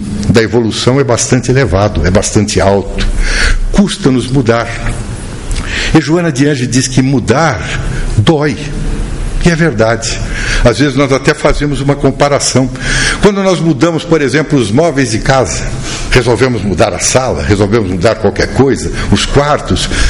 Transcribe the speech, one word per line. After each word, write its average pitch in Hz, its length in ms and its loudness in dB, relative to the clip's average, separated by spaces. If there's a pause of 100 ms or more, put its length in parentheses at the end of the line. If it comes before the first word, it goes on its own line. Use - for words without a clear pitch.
(280)
da 104 140 4
evolução 117 580 0
é 139 40 2
bastante 120 460 0
elevado, 107 560 2
é 92 40 2
bastante - 500 0
alto. 98 460 0 (680)
Custa-nos 131 560 2
mudar. 117 400 0 (1300)
E 160 40 6
Joana 165 320 0
de 135 160 0
Anjos 127 200 -2
diz 123 200 0
que - 140 0
mudar 135 580 0 (580)
dói. 151 380 2 (880)
E 170 60 4
é 170 40 2
verdade. 117 640 0 (460)
Às 117 140 2
vezes 131 180 0
nós 135 160 2
até 143 220 0
fazemos 147 480 0
uma 139 120 0
comparação. 135 760 0 (500)
Quando 196 220 2
nós 185 180 0
mudamos, 160 420 0
por 160 200 0
exemplo, 143 360 0
os 110 120 0
móveis 135 400 2
de 107 80 -2
casa, - 480 0 (440)
resolvemos 123 520 2
mudar 98 320 0
a 87 40 -6
sala, 127 440 -2
resolvemos 104 480 2
mudar 98 240 0
qualquer 101 400 -2
coisa, 131 360 2 (220)
os - 140 2
quartos, - 600 0 (240)